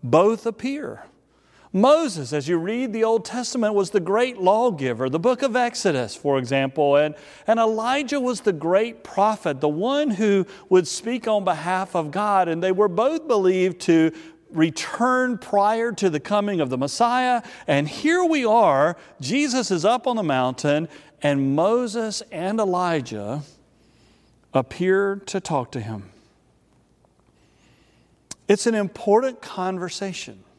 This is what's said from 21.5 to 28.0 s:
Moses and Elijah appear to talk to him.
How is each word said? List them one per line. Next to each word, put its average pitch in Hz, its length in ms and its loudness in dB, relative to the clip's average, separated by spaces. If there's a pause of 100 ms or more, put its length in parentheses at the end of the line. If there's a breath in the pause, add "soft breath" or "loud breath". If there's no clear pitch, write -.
Moses 220 680 -2 (100)
and 208 260 -4
Elijah 151 840 -2 (1120 soft breath)
appear 190 640 0 (100)
to 190 140 -6
talk 139 320 -4
to 127 80 -8
him. 107 300 -10 (2500 soft breath)